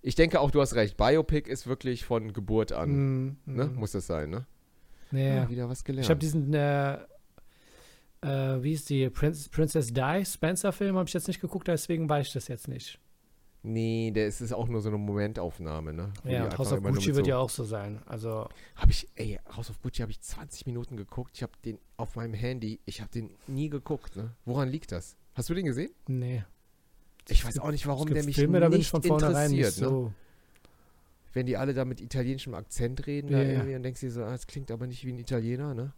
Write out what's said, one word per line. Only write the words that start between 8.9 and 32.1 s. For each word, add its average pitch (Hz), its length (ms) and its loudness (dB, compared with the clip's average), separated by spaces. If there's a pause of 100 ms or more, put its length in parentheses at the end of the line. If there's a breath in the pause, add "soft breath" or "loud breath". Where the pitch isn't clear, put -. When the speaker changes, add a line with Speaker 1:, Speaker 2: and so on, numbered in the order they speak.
Speaker 2:
Prinz-, 147 380 0
Princess 147 440 2
Di, 143 320 2
Spencer-Film 185 720 0
hab 180 120 2
ich - 60 -8
jetzt 175 120 0
nicht 180 140 -4
geguckt, 180 260 -4
deswegen 160 420 0
weiß 147 200 2
ich - 40 -10
das - 160 -6
jetzt 123 200 -8
nicht. 127 300 -10 (680)
Speaker 1:
Nee, 113 460 0
der 104 160 4
ist, 107 140 -4
ist 120 120 -4
auch 113 140 0
nur 113 140 0
so 107 80 -2
eine 104 100 0
Momentaufnahme, 90 920 -2
ne? 90 200 -6 (120)
Wo 127 40 -6
Speaker 2:
Ja, 127 100 0
Speaker 1:
die - 20 0
Speaker 2:
und 117 60 0
Speaker 1:
einfach - 120 -4
Speaker 2:
House 135 140 0
of - 60 2
Speaker 1:
immer 98 100 -2
nur 98 80 2
Speaker 2:
Gucci 101 140 2
Speaker 1:
mit 139 60 2
Speaker 2:
wird 120 100 4
Speaker 1:
so 143 40 4
Speaker 2:
ja 127 80 2
auch 127 120 0
so - 140 -6
sein, 104 420 -6
also 110 420 -6 (260 loud breath)
Speaker 1:
Hab - 160 8
ich, - 240 0
ey, 110 240 -4 (180)
House 117 140 -6
of - 100 -10
Gucci 123 220 -4
hab 110 80 -4
ich - 100 -6
zwanzig - 460 -10
Minuten 120 300 -8
geguckt, 107 400 -10
ich - 80 -8
hab - 180 -14
den 110 160 -8 (180)
auf - 200 -6
meinem 117 180 -6
Handy, 113 520 -4
ich - 140 -10
hab 101 120 -10
den 113 180 -6 (160)
nie 139 220 -4
geguckt, 143 480 -6
ne? 110 160 -8 (120)
Woran 127 240 0
liegt 151 220 -6
das? - 260 -10 (180)
Hast 123 140 -4
du 170 60 0
den 185 100 -2
gesehen? 151 260 -2 (180)
Speaker 2:
Nee. 123 360 -4 (840)
Speaker 1:
Ich - 120 8
Speaker 2:
Es - 60 -2
Speaker 1:
weiß 117 80 -2
Speaker 2:
gibt, - 100 -2
Speaker 1:
auch 151 60 0
nicht, 143 160 -2
warum 139 160 0
Speaker 2:
es 156 40 0
gibt 151 100 2
Speaker 1:
der 147 80 2
mich 143 120 0
Speaker 2:
Filme, 156 220 6
da 170 100 8
bin 175 120 8
ich - 60 0
Speaker 1:
nicht - 40 -2
Speaker 2:
von 156 140 2
vornherein 151 480 4
nicht 135 80 4
Speaker 1:
interessiert, 120 300 2
ne? 135 60 2
Speaker 2:
so. 120 160 -2 (1200 soft breath)
Speaker 1:
Wenn 127 140 0
die 123 100 0
alle 135 160 0
da 131 120 0
mit 127 160 -6
italienischem 127 540 -4